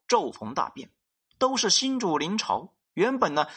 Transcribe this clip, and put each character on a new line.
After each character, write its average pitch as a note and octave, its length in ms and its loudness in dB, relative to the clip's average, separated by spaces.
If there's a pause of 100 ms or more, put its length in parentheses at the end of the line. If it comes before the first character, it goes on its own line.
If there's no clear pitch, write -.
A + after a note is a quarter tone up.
骤 F#3 240 2
逢 A2 220 -12
大 - 160 -4
变， - 200 -18 (480)
都 C4 180 2
是 A3+ 120 0
新 C4 320 2
主 F3 160 2
临 E3 220 -2
朝， B2+ 360 -4 (200)
原 B3 240 2
本 F3+ 160 2
呢 D3+ 120 2 (100)